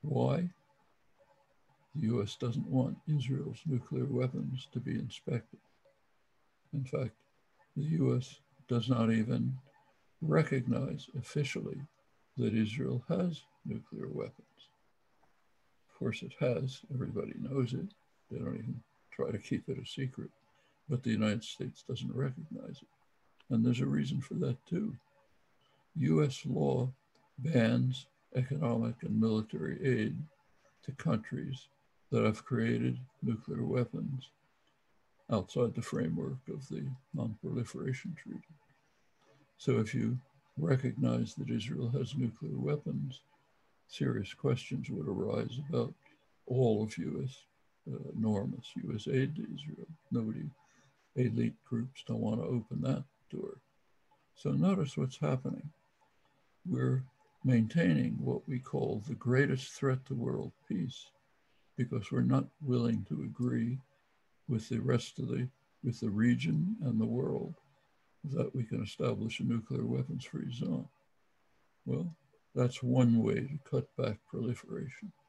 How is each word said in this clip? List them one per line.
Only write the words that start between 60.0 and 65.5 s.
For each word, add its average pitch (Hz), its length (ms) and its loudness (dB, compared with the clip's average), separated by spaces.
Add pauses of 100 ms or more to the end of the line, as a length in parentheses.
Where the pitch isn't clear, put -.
to 139 80 -4
world 123 360 -2 (160)
peace - 380 -4 (720)
because 123 340 -2
we're 127 100 2
not 135 240 4 (160)
willing 117 460 2
to - 140 -2
agree 123 560 0 (720)
with 113 180 0
the 117 120 0
rest 123 400 0
of 117 100 -2
the, 123 180 0 (360)